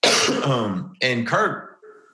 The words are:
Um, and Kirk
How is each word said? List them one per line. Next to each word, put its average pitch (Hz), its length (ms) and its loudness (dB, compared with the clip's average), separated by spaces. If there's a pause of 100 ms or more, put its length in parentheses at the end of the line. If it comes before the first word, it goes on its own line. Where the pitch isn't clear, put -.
(440)
Um, 107 580 -2
and 120 260 0
Kirk - 500 -2 (360)